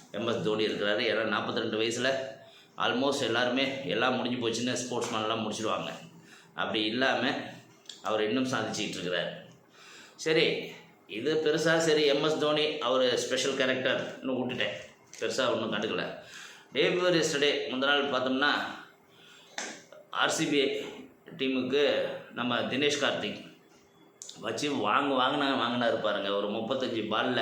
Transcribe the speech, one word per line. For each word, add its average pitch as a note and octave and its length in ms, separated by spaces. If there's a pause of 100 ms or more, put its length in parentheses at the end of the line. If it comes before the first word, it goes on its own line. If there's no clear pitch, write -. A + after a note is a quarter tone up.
(120)
எம் A2+ 140
எஸ் G#2 180
தோனி G#2+ 200
இருக்கிறாரு. G#2 500
ஏன்னா, G#2+ 200
நாற்பத்தி A2+ 240
ரெண்டு A2 220
வயசுல A#2+ 340 (640)
almost C3 440
எல்லாருமே B2 640
எல்லாம் A#2 300
முடிஞ்சு A#2+ 320
போச்சுன்னு A#2+ 260
ஸ்போர்ட்ஸ்மேன்லாம் A2 760
முடிச்சிடுவாங்க. F#2+ 400 (640)
அப்படி G2+ 300
இல்லாம B2 680 (500)
அவர் G#2+ 200
இன்னும் A#2+ 300
சாதிச்சுக்கிட்டு G#2+ 360
இருக்கிறார். F2 560 (720)
சரி, D#3 560 (360)
இது C#3 360
பெருசா, D#3+ 320
சரி, D3+ 280
எம் C#3+ 180
எஸ் D#3 160
தோனி D3+ 400
அவர் B2 380
ஸ்பெஷல் C3 400
கேரக்டர்னு B2+ 720
விட்டுட்டேன், A#2+ 420 (480)
பெருசா A#2 320
ஒண்ணும் A2 200
கண்டுக்கல. G2+ 460 (540)
டே D#3 160
பிஃபோர் F3+ 360
எஸ்டர்டே, C#3+ 340 (120)
முந்தின C3 60
நாள் C3+ 340
பார்த்தோம்னா, C3 420 (1600)
ஆர் C3+ 200
சி D#3+ 160
பி C#3+ 140 (800)
டீமுக்கு C3 720 (260)
நம்ம A#2+ 260
தினேஷ் B2+ 400
கார்த்திக் - 560 (840)
வச்சு A#2 320
வாங்கு-, B2+ 480
வாங்குனா-, C#3 380
வாங்கினாரு A#2 440
பாருங்க. G2+ 320
ஒரு G2+ 140
முப்பத்தஞ்சு A2+ 600
பால்ல A#2+ 320